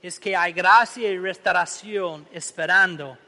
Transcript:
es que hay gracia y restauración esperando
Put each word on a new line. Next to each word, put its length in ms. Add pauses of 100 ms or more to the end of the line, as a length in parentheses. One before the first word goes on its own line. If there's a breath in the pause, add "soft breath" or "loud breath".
es 180
que 160
hay 160
gracia 560
y 100
restauración 1120
esperando 840 (120)